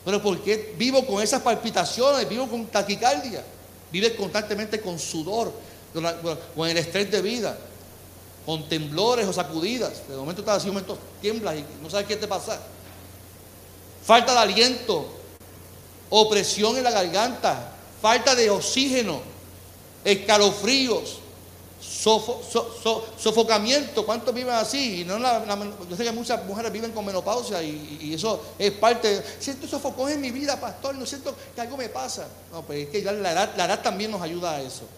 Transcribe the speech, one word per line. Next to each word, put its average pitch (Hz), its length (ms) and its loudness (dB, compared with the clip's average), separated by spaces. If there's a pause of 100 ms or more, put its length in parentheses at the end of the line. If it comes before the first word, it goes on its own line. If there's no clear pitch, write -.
Pero 196 160 2
¿por 196 220 0
qué 214 340 -2
vivo 262 300 4
con 208 160 0
esas 240 200 2
palpitaciones? 233 840 2
Vivo 240 200 -2
con 226 180 -4
taquicardia". 214 760 2 (480)
Vives 220 200 2
constantemente 214 680 -2
con 175 180 -6
sudor, 180 540 -2 (400)
con 165 100 -4
la, 170 140 0
con, 165 200 -4 (200)
con 165 120 0
el 165 100 2
estrés 190 340 0
de 190 100 2
vida, 208 340 -2 (880)
con 156 240 -4
temblores 180 580 2
o 185 60 -2
sacudidas. 180 760 -2
De 139 80 -10
momento 170 260 -6
estás 202 140 2
así, 165 100 0
de 196 60 -2
momento 190 260 -4 (220)
tiemblas 208 380 -2
y 143 60 -8 (180)
no 160 80 -12
sabes 202 160 -2
qué 208 100 -2
te 208 100 -4
pasa. 196 320 -4 (1500)
Falta 240 280 8
de 247 60 6
aliento, 214 680 2 (1000)
opresión 214 680 4
en 262 60 0
la 247 80 4
garganta, 190 840 0 (300)
falta 240 320 6
de 226 160 6
oxígeno, 226 680 2 (840)
escalofríos, 208 1120 4 (600)
sofo-, 220 680 2
so-, - 340 -2
so-, 220 220 0 (140)
sofocamiento. 226 880 2
¿Cuántos 226 280 -2
viven 247 200 -2
así? 220 460 0
Y 175 40 -4
no 190 140 -4
la, 247 220 2
la, 202 160 -2 (320)
yo 175 80 -6
sé 233 80 -2
que 233 80 0
muchas 233 320 -2
mujeres 208 260 -4
viven 220 220 -6
con 208 120 -4
menopausia 196 580 -2
y, 151 380 -8
y, 151 60 -8
y 156 80 -4
eso 180 260 -2 (180)
es 196 140 4
parte 233 360 4
de, 196 160 2 (160)
"Siento 277 260 -8
sofocón 277 440 -2
en 294 100 -2
mi 254 100 -4
vida, 269 300 -4
pastor, 262 340 -6
no 262 100 -8
siento 269 300 -8 (200)
que 240 60 -10
algo 233 160 -8
me 247 120 -6
pasa". 202 400 -8 (240)
No, 165 100 -10
pues 147 220 -6
es 143 60 -12
que 208 120 -2
ya 196 100 -2
la 196 200 0
edad, 196 240 2
la 180 80 2
edad 196 180 0
también 214 280 -2
nos 190 120 -6
ayuda 175 300 -4
a 143 80 -4
eso. 131 220 -10 (160)